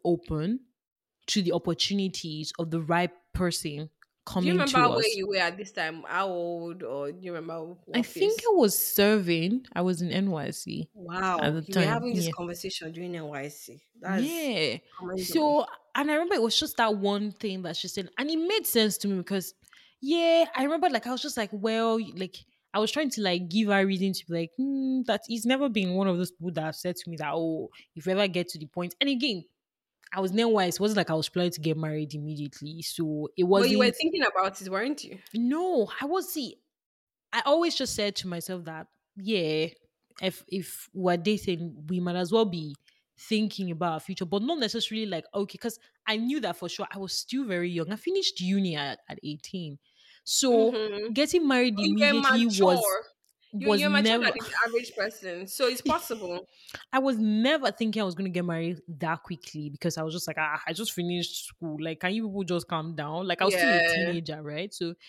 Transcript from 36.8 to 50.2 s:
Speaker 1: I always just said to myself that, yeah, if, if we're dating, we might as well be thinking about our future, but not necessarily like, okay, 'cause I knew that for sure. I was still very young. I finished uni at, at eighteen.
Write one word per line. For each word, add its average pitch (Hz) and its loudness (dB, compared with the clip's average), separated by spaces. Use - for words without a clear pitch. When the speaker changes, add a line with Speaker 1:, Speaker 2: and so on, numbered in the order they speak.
Speaker 1:
I 233 0
always 330 4
just 254 -2
said 208 -2
to 190 -6
myself 175 -6
that, 160 -12
yeah, 170 0
if, 185 -2
if - -8
we're 180 2
dating, 170 -2
we 180 0
might 175 -2
as 180 -2
well 226 6
be 156 -4
thinking 208 -2
about 165 -2
our 156 -6
future, 185 -8
but 202 0
not 311 -2
necessarily 220 -2
like, 170 -6
okay, 202 -4
'cause 226 -8
I 214 0
knew 254 -2
that 175 -4
for 175 -8
sure. - -6
I 196 -12
was 190 -8
still 262 -4
very 180 -2
young. 165 -4
I 214 -4
finished 381 -2
uni 185 2
at, 143 -4
at - -12
eighteen. 151 -10